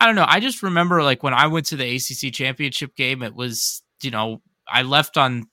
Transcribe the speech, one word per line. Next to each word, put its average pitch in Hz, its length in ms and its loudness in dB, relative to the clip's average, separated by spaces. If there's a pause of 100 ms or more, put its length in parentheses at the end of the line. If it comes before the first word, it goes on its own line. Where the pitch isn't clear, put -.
I - 60 6
don't 226 80 4
know. 175 120 4
I 170 140 6
just 254 200 -4
remember, 175 420 2
like, 139 200 2
when 135 100 0
I 139 140 6
went 156 200 -2
to 156 100 -4
the 131 80 -4
A 123 140 -2
C 131 140 -8
C 127 180 -6
championship 135 680 -6
game, 131 260 -4
it 110 100 -8
was, 120 480 -6 (220)
you 135 80 -6
know, 113 300 -4 (260)
I 120 140 2
left 143 340 0
on 127 380 0